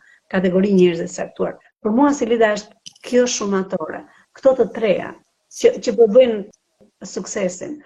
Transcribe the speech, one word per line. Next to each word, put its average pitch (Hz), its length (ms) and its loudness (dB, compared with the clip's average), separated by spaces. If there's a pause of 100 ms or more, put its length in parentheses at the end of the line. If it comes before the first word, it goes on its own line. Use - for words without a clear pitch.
(300)
kategori 190 440 0
njerëzish 175 380 2
të - 80 -10
caktuar. - 340 -8 (220)
Për 214 180 -4
mua 285 180 4
si 285 140 -4
Lida 220 300 2
është - 460 -16
kjo 247 260 2
shumatore, 190 720 -6 (280)
këto 262 280 0
të 220 140 0
treja - 420 -4 (400)
që, - 240 2
që - 160 -4
po 226 160 4
bëjnë 226 320 4 (600)
suksesin. - 840 -8